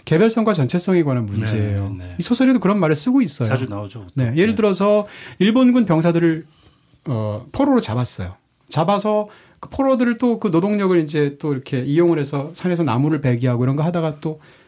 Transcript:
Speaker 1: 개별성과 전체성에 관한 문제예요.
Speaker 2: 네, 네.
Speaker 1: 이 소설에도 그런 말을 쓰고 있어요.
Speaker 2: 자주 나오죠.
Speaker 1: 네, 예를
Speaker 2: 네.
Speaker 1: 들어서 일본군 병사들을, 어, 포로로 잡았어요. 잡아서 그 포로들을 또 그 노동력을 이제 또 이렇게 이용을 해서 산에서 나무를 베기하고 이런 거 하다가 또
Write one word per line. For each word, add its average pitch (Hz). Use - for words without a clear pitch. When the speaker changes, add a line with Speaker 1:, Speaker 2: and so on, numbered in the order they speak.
Speaker 1:
개별성과 220
전체성에 175
관한 127
문제예요. 104
Speaker 2:
네, 90
네. 87
Speaker 1:
이 175
소설에도 254
그런 190
말을 156
쓰고 254
있어요. 131
Speaker 2:
자주 127
나오죠. 101
Speaker 1:
네, 127
예를 202
Speaker 2:
네. 214
Speaker 1:
들어서 208
일본군 240
병사들을, 165
어, 110
포로로 269
잡았어요. 110
잡아서 208
그 -
포로들을 247
또 240
그 220
노동력을 190
이제 147
또 151
이렇게 127
이용을 160
해서 143
산에서 170
나무를 143
베기하고 123
이런 135
거 151
하다가 160
또 156